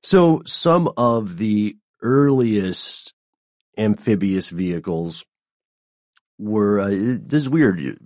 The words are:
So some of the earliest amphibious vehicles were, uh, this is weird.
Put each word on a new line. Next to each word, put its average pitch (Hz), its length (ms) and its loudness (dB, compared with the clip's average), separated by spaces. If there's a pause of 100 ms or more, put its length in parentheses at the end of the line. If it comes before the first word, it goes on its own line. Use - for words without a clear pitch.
So 170 440 4
some - 500 0
of 117 420 0
the 107 380 0 (260)
earliest 120 1120 0 (600)
amphibious 101 720 0
vehicles 85 760 -6 (1120)
were, 104 420 0
uh, 98 100 -2
this 120 520 -2
is 131 60 -6
weird. 101 580 0